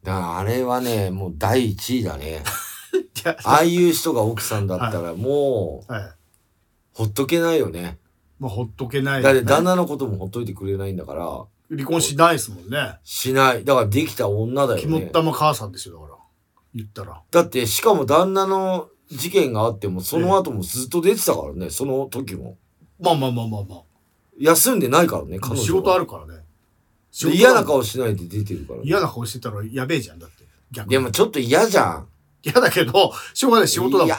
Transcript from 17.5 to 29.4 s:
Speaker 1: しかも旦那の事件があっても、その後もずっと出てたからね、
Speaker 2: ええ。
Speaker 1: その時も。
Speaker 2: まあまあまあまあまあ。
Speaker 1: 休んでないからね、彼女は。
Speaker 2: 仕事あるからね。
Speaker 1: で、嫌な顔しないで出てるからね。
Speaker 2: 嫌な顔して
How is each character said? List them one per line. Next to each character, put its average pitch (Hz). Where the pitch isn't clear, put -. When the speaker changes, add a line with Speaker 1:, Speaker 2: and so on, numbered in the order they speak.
Speaker 1:
し -
か 220
も 147
旦 175
那 190
の 190
事 143
件 151
が 107
あ 113
っ 104
て 104
も、 92
そ 151
の 180
後 185
も 104
ず 127
っ -
と 170
出 190
て -
た 151
か 76
ら 73
ね、 87
Speaker 2:
え -
え。 -
Speaker 1:
そ -
の 135
時 127
も。 -
Speaker 2:
ま 175
あ -
ま 135
あ -
ま 120
あ 113
ま 110
あ 101
ま 90
あ。 -
Speaker 1:
休 165
ん -
で 131
な 151
い 175
か 98
ら 78
ね、 85
彼 120
女 -
は。 110
Speaker 2:
仕 160
事 185
あ 185
る 170
か 90
ら 78
ね。 80
Speaker 1:
で、 147
嫌 233
な 220
顔 139
し 113
な 127
い 107
で 87
出 101
て 101
る 76
か 64
ら 58
ね。 -
Speaker 2:
嫌 175
な 165
顔 120
し 113
て 127